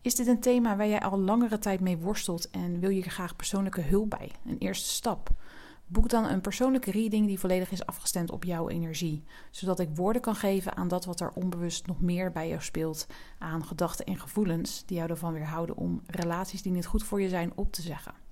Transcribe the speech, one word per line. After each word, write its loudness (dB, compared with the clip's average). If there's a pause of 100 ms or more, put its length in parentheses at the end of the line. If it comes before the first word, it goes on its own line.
Is 0
dit 2
een 6
thema 6
waar 4
jij 4
al 2
langere 4
tijd 0
mee 2
worstelt -2
en -2
wil 2
je 2
er -4
graag -6
persoonlijke -2
hulp 4
bij, -6 (160)
een -4
eerste -2
stap? -2 (560)
Boek 6
dan 6
een 2
persoonlijke 2
reading 4
die 2
volledig 2
is -4
afgestemd -2
op -6
jouw -2
energie, -2 (280)
zodat 0
ik 0
woorden 2
kan 0
geven 0
aan 0
dat 0
wat -6
er -2
onbewust -2
nog -2
meer 2
bij -4
jou -4
speelt -4 (320)
aan -4
gedachten -4
en -4
gevoelens -2
die -4
jou -2
ervan -4
weerhouden -4
om -2
relaties -4
die -2
niet -2
goed 0
voor -2
je 2
zijn -2
op 0
te -8
zeggen. -10 (180)